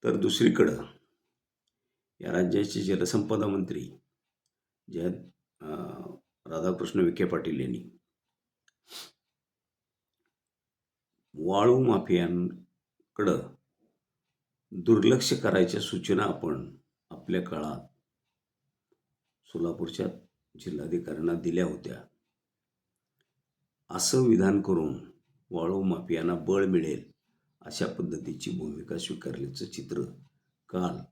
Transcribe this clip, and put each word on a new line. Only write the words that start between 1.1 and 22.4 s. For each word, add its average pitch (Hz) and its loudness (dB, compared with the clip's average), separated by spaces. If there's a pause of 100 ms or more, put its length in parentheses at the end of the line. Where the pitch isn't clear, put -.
या - -6
राज्याचे 95 2
जलसंपदा 98 0
मंत्री 90 -4 (1000)
जयंत, 87 -4 (300)
अ, 78 -16 (840)
राधाकृष्ण 87 0
विखे 87 4
पाटील 80 -2
यांनी 64 -6 (3250)
वाळू 101 4
माफियांकडं 90 0 (1300)
दुर्लक्ष 113 6
करायच्या 98 2
सूचना 92 0
आपण 76 -4 (340)
आपल्या 90 -4
काळात 76 -8 (1700)
सोलापूरच्या 85 -4 (540)
जिल्हाधिकाऱ्यांना 82 -4
दिल्या 87 0
होत्या, 73 -8 (1900)